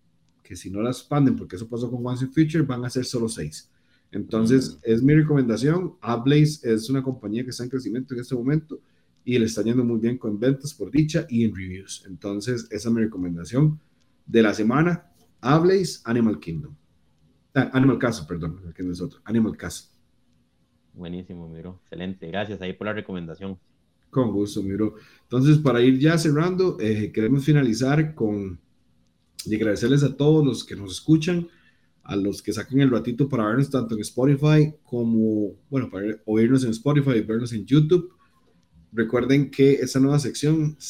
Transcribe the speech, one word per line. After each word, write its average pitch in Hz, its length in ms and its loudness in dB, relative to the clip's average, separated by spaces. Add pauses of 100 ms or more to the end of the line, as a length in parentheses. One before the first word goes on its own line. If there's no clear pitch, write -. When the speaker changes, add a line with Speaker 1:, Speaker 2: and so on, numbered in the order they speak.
(420)
Speaker 1:
que - 140 -18
si - 140 -14
no 98 120 -6
la 123 100 -2
expanden, 135 440 0
porque 90 220 -12
eso 113 100 -12
pasó 120 240 -8
con 120 160 -6
Once 123 160 -4
and 131 100 -8
Future, 160 300 2
van 123 220 -4
a 117 40 -6
ser 127 140 -4
solo 117 240 -4
seis. - 420 -10 (440)
Entonces, 113 560 2
Speaker 2:
Ujú. - 140 -18
Speaker 1:
es 117 200 2
mi 147 100 6
recomendación. 151 840 2
Ablaze 127 760 2
es 110 160 -2
una 135 140 -2
compañía 120 400 -6
que 131 60 -10
está 120 140 -10
en 120 60 -8
crecimiento 127 440 -6
en 120 80 -8
este 123 140 -8
momento 139 440 -2 (460)
y 123 120 2
le 113 80 4
está 107 160 -4
yendo 120 220 2
muy 117 160 0
bien 117 180 0
con 104 220 -6
ventas, 139 340 -2
por 95 160 -10
dicha, 151 400 0
y 117 140 0
en 107 100 0
reviews. 92 540 -12
Entonces, 104 640 -8
esa 107 160 -8
es 113 80 2
mi 113 60 0
recomendación 95 760 -2 (480)
de 113 160 4
la 104 120 4
semana. 147 580 0 (300)
Ablaze, 170 640 2
Animal 117 340 0
Kingdom. 80 360 -10 (800)
Ah, 127 200 0
Animal 131 260 4
Castle, 113 280 -2
perdón, 82 300 -6
Animal 87 160 -16
Kingdom 90 200 -8
es 85 80 -10
otro. - 240 -12
Animal 107 320 0
Castle. - 320 -12 (1040)
Speaker 2:
Buenísimo, 87 560 -14
mi 80 100 -16
bro. 90 240 -16
Excelente. 92 440 -12
Gracias 98 340 -8
ahí 92 120 -8
por 101 140 -10
la 107 60 -6
recomendación. 92 640 -10 (500)
Speaker 1:
Con 120 220 0
gusto, 101 320 -4
mi 95 100 -4
bro. 107 220 -2 (280)
Entonces, 139 340 4
para 127 240 2
ir 131 180 6
ya 160 180 4
cerrando, 170 640 0
eh, 107 340 -2
queremos 127 300 2
finalizar 143 720 2
con 101 440 -4 (840)
y 107 100 -2
agradecerles 110 480 2
a - 120 0
todos 151 300 4
los 117 180 -2
que 95 140 -14
nos 95 160 -12
escuchan, 170 540 0 (560)
a - 120 -6
los 98 260 -2
que 101 120 -4
saquen 127 260 -2
el 139 100 6
ratito 117 380 0
para 113 180 0
vernos 127 240 0
tanto 113 260 -2
en 107 60 -4
Spotify 147 720 2 (100)
como, 110 680 0 (180)
bueno, 123 200 -4
para 101 360 -8
oírnos 113 380 4
en 117 80 0
Spotify 139 460 2
y 107 40 2
vernos 113 320 -4
en 101 120 -6
YouTube. 156 480 2 (800)
Recuerden 123 580 0
que 139 220 4
esta 131 260 -2
nueva 139 200 4
sección 151 580 -2 (120)